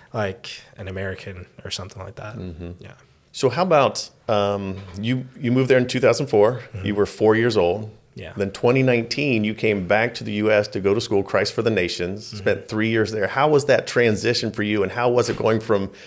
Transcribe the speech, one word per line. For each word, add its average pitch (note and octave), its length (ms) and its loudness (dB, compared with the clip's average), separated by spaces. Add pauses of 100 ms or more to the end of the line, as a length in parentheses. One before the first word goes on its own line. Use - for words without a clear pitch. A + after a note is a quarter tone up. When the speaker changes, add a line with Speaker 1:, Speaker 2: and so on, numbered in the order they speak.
(120)
Speaker 1:
like, G2+ 500 -6 (140)
an F#2+ 140 -12
American F#2+ 560 -8 (180)
or G2 80 -14
something F#2 320 -10
like G2 120 -16
that. G#2 200 -14
Speaker 2:
Mm-hmm. F2+ 440 -12
Speaker 1:
Yeah. G2 160 -20 (360)
Speaker 2:
So - 180 0
how - 140 0
about, D3 460 2 (180)
um, G2+ 500 -2 (220)
you, B2+ 260 -2 (140)
you A#2 140 -2
moved C3 160 2
there C3 80 6
in B2 100 2
two B2 140 -2
thousand B2+ 260 4
four. A2+ 340 4 (120)
Speaker 1:
Mm-hmm. G2 120 -8
Speaker 2:
You G#2 100 0
were G2+ 100 2
four A2 300 4
years A2+ 200 2
old. G#2 340 2 (260)
Speaker 1:
Yeah. F2+ 220 -14
Speaker 2:
Then G2 140 -2
twenty B2+ 320 2
nineteen, A#2+ 600 0
you G#2+ 120 -2
came G2+ 320 0
back A2+ 280 2
to - 80 -10
the G#2+ 100 -6
U G#2+ 180 2
S G#2 160 4
to - 120 -6
go G2 140 2
to A2+ 80 2
school, G2 220 0
Christ F#2 280 0
for A2+ 120 -2
the A2 80 2
Nations. F#2 560 -2
Speaker 1:
Mm-hmm. G#2+ 100 -14
Speaker 2:
Spent G2+ 320 -2
three A2 200 0
years A2 220 2
there. G#2 140 -2
How C3+ 240 0
was D3 160 4
that B2 220 2
transition A#2 640 0
for - 100 -4
you, G#2 220 0
and F#2 80 -2
how A#2+ 180 0
was A#2+ 220 4
it - 60 -6
going A2 240 0
from G2 280 0 (180)